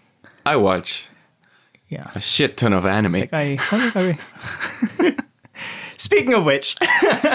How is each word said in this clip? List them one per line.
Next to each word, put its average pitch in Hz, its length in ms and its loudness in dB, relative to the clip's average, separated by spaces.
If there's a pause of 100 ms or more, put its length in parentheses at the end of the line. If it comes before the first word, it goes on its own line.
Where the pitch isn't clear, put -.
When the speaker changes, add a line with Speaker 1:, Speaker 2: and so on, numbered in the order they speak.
(460)
Speaker 1:
"I 147 100 2
watch 92 520 0 (840)
Speaker 2:
Yeah. - 260 -12
Speaker 1:
a 104 60 -8
shit - 360 0
ton 117 160 2
of 92 120 2
anime." 98 300 2
Speaker 2:
It's 98 160 -2
like, - 20 -4
I, 143 240 -2 (140)
I, 202 460 0 (840)
I 339 180 2
<laughs> - 800 -16
Speaking 254 360 2
of 202 120 4
which, 139 320 0 (580)